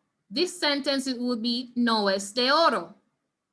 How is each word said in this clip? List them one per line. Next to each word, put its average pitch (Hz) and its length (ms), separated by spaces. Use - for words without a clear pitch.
this 349 280
sentence, 277 480
it 254 140
would 247 220
be 240 340
no 226 320
es 196 240
de 247 180
oro. 285 440